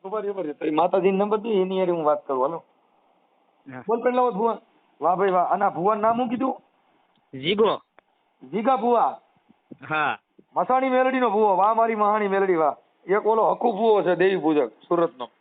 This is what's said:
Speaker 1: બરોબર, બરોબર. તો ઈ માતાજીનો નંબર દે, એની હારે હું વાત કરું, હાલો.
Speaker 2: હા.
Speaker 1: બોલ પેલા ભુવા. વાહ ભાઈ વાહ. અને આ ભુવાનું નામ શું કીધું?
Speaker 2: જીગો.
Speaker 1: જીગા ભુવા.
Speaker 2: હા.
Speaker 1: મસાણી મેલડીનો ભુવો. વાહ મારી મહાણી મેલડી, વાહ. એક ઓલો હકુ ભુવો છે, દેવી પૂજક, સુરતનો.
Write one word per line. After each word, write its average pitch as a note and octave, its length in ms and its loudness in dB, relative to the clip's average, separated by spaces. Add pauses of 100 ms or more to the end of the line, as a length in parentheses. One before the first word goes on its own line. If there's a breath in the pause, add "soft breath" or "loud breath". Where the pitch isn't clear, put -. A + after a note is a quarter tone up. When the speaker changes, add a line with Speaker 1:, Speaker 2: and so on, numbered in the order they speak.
Speaker 1:
બરોબર, G3+ 180 -8
બરોબર. F#3+ 320 -6
તો D#3+ 120 -10
ઈ D#3 40 -2
માતાજીનો F#3 560 2
નંબર G#3+ 120 0
દે, G#3+ 120 -4
એની F#3+ 300 0
હારે F3+ 120 0
હું E3+ 120 -2
વાત D3 240 0
કરું, C3 140 -2
હાલો. - 220 -2 (1080)
Speaker 2:
હા. B2+ 160 -14
Speaker 1:
બોલ A#3 160 -2
પેલા B3 260 0
ભુવા. A3 320 -4 (400)
વાહ E3+ 140 2
ભાઈ F#3+ 160 0
વાહ. F3 220 0
અને G3 120 0
આ F#3+ 40 2
ભુવાનું G3 320 -2
નામ A3+ 160 2
શું A#3+ 120 -2
કીધું? B3 320 -4 (800)
Speaker 2:
જીગો. F#3 420 0 (680)
Speaker 1:
જીગા A#3 260 0
ભુવા. A3 420 0 (720)
Speaker 2:
હા. D3 300 -2 (360)
Speaker 1:
મસાણી B3+ 340 0
મેલડીનો B3+ 400 2
ભુવો. G3+ 280 2
વાહ G3+ 160 4
મારી A3+ 220 0
મહાણી G#3 320 0
મેલડી, G3 280 0
વાહ. D#3 220 0 (300)
એક G#3 180 0
ઓલો G#3+ 260 2
હકુ A#3 200 0
ભુવો G#3 300 2
છે, F3 140 0
દેવી F#3 220 2
પૂજક, D3 340 0 (160)
સુરતનો. E3+ 420 -2 (120)